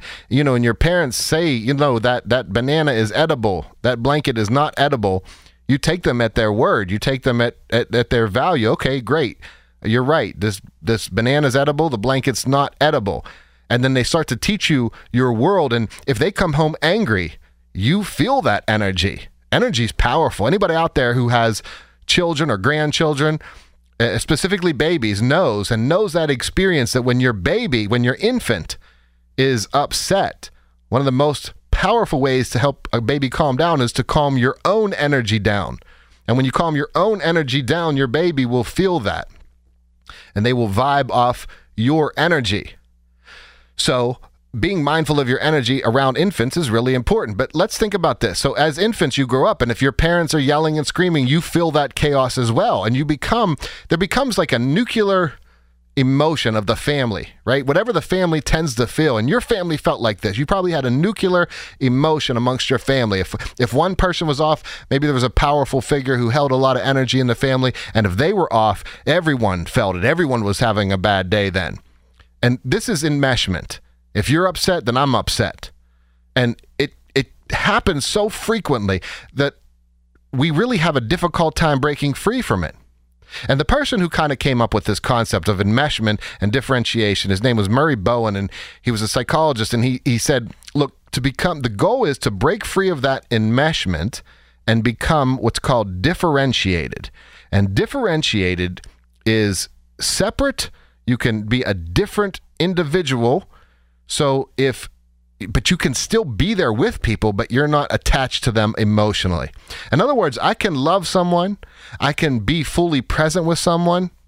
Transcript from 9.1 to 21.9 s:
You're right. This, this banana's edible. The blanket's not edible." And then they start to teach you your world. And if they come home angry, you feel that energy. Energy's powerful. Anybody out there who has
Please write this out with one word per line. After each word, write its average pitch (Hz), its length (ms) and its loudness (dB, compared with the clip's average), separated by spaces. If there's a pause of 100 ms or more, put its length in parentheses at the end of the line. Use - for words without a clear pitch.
You're 117 180 2
right. 135 340 0
This, 101 240 -4 (200)
this - 260 -2
banana's 127 480 2
edible. 147 340 2
The 117 100 -4
blanket's 127 480 -2
not 139 340 0
edible." 117 420 0 (460)
And 120 140 0
then 131 100 2
they 127 100 2
start 156 260 0
to 123 60 -2
teach 196 320 -2
you 127 240 2 (220)
your 123 180 4
world. 143 400 2
And 117 160 0 (200)
if 135 100 0
they 185 140 2
come 175 220 0
home 156 280 2
angry, 123 540 0 (360)
you 151 320 0
feel 240 380 0
that 107 260 0
energy. 98 600 0 (240)
Energy's 139 400 0
powerful. 131 560 0
Anybody 180 260 2
out 160 220 0
there 123 180 2
who 123 160 2
has 117 320 2 (460)